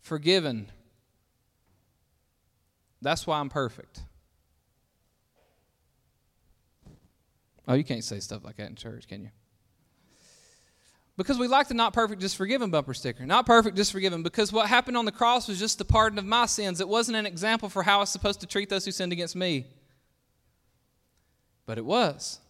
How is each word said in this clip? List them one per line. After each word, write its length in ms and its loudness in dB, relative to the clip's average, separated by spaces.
"Forgiven. 680 0
That's 240 -2
why 120 0
I'm 120 -4
perfect." 520 -6
Oh, 80 2
you 100 2
can't 180 -6
say 180 -8
stuff 240 -12
like 120 -16
that 140 -12
in 60 -16
church, 300 -16
can 160 -14
you? 80 -16
Because 180 0
we 120 0
like 200 4
the 60 -6
"Not 180 2
perfect, 300 0
just 140 -4
forgiven" 340 0
bumper 240 0
sticker. 320 -8
Not 180 4
perfect, 320 6
just 160 0
forgiven. 300 -2
Because 300 0
what 160 2
happened 280 4
on 80 0
the 80 -2
cross 360 2
was 100 -6
just 180 -2
the 80 -6
pardon 340 4
of 60 -6
my 220 2
sins. 340 -2
It 80 -2
wasn't 300 2
an 80 -2
example 420 -2
for 140 -4
how 160 4
I 20 6
was 100 0
supposed 300 -2
to 60 -12
treat 240 -2
those 160 -2
who 40 -6
sinned 220 -4
against 240 -6
me. 300 -2
But 100 -8
it 80 -8
was. 640 -2